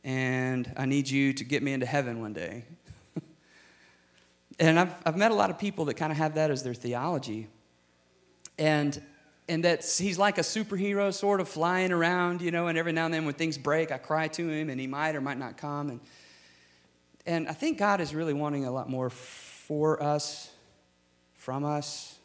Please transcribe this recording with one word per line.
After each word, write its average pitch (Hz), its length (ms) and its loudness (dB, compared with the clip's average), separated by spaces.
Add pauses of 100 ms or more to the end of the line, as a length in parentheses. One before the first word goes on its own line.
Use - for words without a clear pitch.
and 127 720 -2
I 131 120 -2
need 135 200 2
you 135 260 2
to 135 100 -4
get 131 180 -2
me 139 100 0
into 131 140 -2
heaven 123 340 0
one 107 140 -8
day." 95 360 -8
<laughs> 165 40 -20 (1900)
And 160 160 8
I've, 180 160 4 (120)
I've 160 100 2
met 214 160 6
a 214 40 2
lot 202 140 4
of 170 80 -4
people 185 280 -2
that 139 80 -2
kinda 156 220 -2
have 156 200 0
that 156 160 4
as 135 120 -2
their 123 100 -4
theology. 120 760 -4 (1080)
And, 147 440 2 (460)
and 165 160 0
that 175 220 4
he's 180 320 2
like 202 200 4
a 175 40 2
superhero 202 720 0
sort 202 260 2
of 175 80 -2
flying 180 460 2
around, 175 480 2
you 170 100 0
know, 170 160 0
and 165 100 0
every 165 140 0
now 165 140 2
and 165 80 0
then 160 100 0
when 143 120 -2
things 156 220 -2
break, 156 320 0
I 131 80 -4
cry 160 300 -2
to 165 220 -4
him, 156 200 -2
and 131 80 -6
he 131 80 -4
might 151 300 -2
or 139 60 -2
might 135 160 -4
not 123 180 -8
come. 147 360 -6
And, 120 80 -10 (1300)
and 165 220 0
I - 60 -6
think 302 240 -2
God 202 240 4
is 147 120 -4
really 156 200 0
wanting 143 320 0
a 123 60 -2
lot 131 180 -4
more 127 200 -2
for - 920 -2
us, - 460 -2 (840)
from 135 280 -6
us. - 600 -4